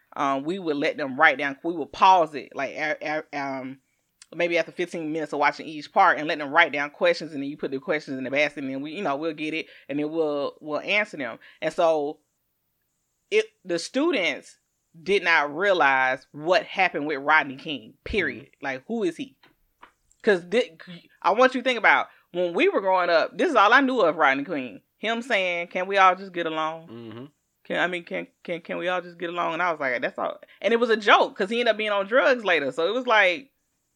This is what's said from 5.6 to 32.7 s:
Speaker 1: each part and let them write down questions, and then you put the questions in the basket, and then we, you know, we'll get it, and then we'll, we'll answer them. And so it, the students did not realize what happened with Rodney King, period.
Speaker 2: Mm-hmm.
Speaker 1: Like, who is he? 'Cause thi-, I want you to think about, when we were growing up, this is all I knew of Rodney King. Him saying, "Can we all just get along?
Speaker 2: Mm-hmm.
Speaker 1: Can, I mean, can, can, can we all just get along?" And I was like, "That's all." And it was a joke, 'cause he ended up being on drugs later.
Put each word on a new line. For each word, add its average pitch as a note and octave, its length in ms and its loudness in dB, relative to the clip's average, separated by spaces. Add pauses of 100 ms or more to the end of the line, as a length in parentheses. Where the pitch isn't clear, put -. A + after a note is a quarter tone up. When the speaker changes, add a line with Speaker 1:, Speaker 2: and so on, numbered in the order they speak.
Speaker 1:
each D3+ 260 -14
part E3+ 260 6
and D3+ 120 -4
let D#3+ 100 -2
them C#3+ 100 -6
write D#3 220 4
down D3 200 -4
questions, E3+ 420 0
and C#3 100 -6
then C#3 60 -6
you D3 80 -12
put D3 140 -6
the C3+ 80 -4
questions D3 380 -4
in C3 60 -6
the B2 80 -6
basket, D3 320 0
and C3+ 80 -6
then C3+ 100 -8
we, D#3 120 -10
you F#3+ 80 -8
know, C#3+ 160 -2
we'll D#3+ 160 -4
get D#3 200 -8
it, D#3+ 120 -6 (240)
and C#3+ 100 -4
then D3+ 120 -4
we'll, D3 500 -2
we'll D3 180 -6
answer G#3 380 -2
them. A#2+ 220 -8 (220)
And D#3+ 120 -2
so D#3 460 2 (1120)
it, G#3+ 160 2 (180)
the E3+ 140 -4
students G3+ 800 -2 (440)
did F3+ 240 0
not D3+ 280 4
realize C#3 800 2
what D#3+ 320 0
happened F3+ 440 -2
with D3+ 120 -4
Rodney D3 380 2
King, - 380 -12 (100)
period. C#3 400 -4
Speaker 2:
Mm-hmm. - 200 -18
Speaker 1:
Like, C3 220 -6
who A3+ 160 -4
is E3 140 -2
he? - 180 -12 (840)
'Cause F#3+ 280 2
thi-, A#3 280 -2 (440)
I - 100 4
want B3+ 220 4
you C4 60 -4
to A#3 60 -6
think B3+ 120 0
about, D#3+ 300 0 (240)
when F3 220 -2
we D4 160 2
were E4 100 -2
growing F#3 300 0
up, E3 280 0
this C4+ 120 0
is C#4+ 80 -4
all G3+ 160 6
I C4+ 80 6
knew C4 180 0
of E3 160 2
Rodney C#3 300 2
King. C3 340 -10 (180)
Him A#3 240 -4
saying, F#3 460 -4
"Can F#3 180 -6
we G3 120 -2
all F#3 180 8
just G3 160 -12
get E3+ 140 -4
along? D#3+ 420 -6
Speaker 2:
Mm-hmm. A#2 380 -16 (400)
Speaker 1:
Can, - 160 -4
I E3+ 60 2
mean, F3 180 -8
can, F3+ 220 -10 (140)
can, E3+ 200 -10
can F3+ 160 -10
we E3+ 100 -6
all F3+ 140 -2
just F3 160 -20
get F3 140 -8
along?" E3+ 220 -2
And D#3+ 80 -4
I F3+ 100 0
was D3+ 100 -6
like, B2 200 -2
"That's E3 160 -6
all." G2 220 -6 (220)
And G#3+ 120 0
it A#3 60 2
was A#3 100 2
a A3 60 4
joke, B3 420 4
'cause G3 120 -2
he A#3 100 -2
ended A#3+ 120 2
up G#3 60 -4
being G#3+ 120 -4
on G3+ 180 0
drugs B3 380 2
later. D3+ 260 2